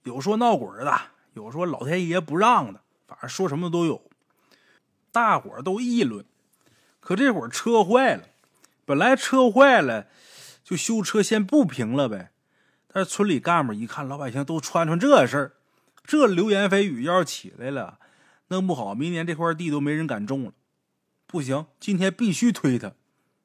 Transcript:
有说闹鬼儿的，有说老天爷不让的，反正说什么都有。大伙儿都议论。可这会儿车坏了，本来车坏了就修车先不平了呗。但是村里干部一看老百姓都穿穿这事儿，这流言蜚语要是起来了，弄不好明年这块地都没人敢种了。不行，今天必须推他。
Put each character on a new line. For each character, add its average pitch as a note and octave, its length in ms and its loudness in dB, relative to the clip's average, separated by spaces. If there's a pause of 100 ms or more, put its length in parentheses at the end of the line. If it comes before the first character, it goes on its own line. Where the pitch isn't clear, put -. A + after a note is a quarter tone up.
有 B2 160 -10
说 G#3 180 0
闹 A3+ 200 4
鬼 A2+ 100 -8
儿 A2+ 160 -14
的， C#3 160 2 (340)
有 A2 180 -16
说 E3+ 160 -4
老 C#3+ 180 -6
天 F3 220 -2
爷 E3+ 120 -2
不 D3+ 160 -4
让 G3 380 4
的， - 80 -20 (240)
反 - 160 -20
正 B2+ 80 -10
说 F#3+ 180 -2
什 D3 120 -4
么 F3 100 -4
都 E3+ 160 0
有。 - 240 -4 (1000)
大 G#3+ 280 2
伙 - 120 -10
儿 B2 100 -14
都 F#3+ 180 -2
议 A#3+ 240 0
论。 G#2+ 220 -4 (720)
可 - 160 -4
这 C4 160 4
会 D3 140 -4
儿 - 20 -10
车 A3 360 2
坏 A3 320 2
了， F2+ 80 -10 (640)
本 C#3 120 0
来 A#3+ 180 4
车 B3+ 360 2
坏 B3 300 8
了 A2+ 260 -4 (560)
就 F3+ 140 -4
修 A3+ 240 -2
车 G#3 200 0
先 G#3+ 240 0
不 C#4 200 4
平 B2 280 -4
了 C#3 140 0
呗。 G2 240 -10 (560)
但 F#3+ 160 -4
是 E3+ 60 -4
村 G#3 180 0
里 D3+ 120 0
干 E3+ 280 2
部 G#2+ 60 -4
一 A2 120 -8
看 C#3 220 -10
老 C#3 100 -10
百 C3+ 140 -8
姓 C3+ 140 -6
都 D#3+ 160 -6
穿 E3+ 260 -2
穿 E3+ 100 0
这 G#3 300 6
事 C3 100 -2
儿， C#3 160 -4 (500)
这 D4+ 220 4
流 G3 240 0
言 G3 200 2
蜚 G3 120 2
语 C#3 220 -4
要 F3 160 0
是 E3 60 0
起 - 320 -12
来 B2+ 120 -10
了， A#2+ 300 -10 (480)
弄 F#3+ 180 -4
不 F3+ 80 0
好 G#2+ 220 -6
明 D#3 160 -4
年 E3 160 -4
这 E3+ 80 -4
块 E3 180 0
地 E3 160 -6
都 D3 120 -2
没 C#3+ 100 -2
人 D#3 160 -4
敢 G#2 180 -6
种 C3+ 200 -6
了。 - 80 -14 (720)
不 E3 160 -6
行， C#3+ 240 -4 (140)
今 G3 180 -2
天 F#3+ 160 0
必 A3 180 0
须 A#3 200 2
推 B2+ 280 0
他。 G#2 140 -10 (520)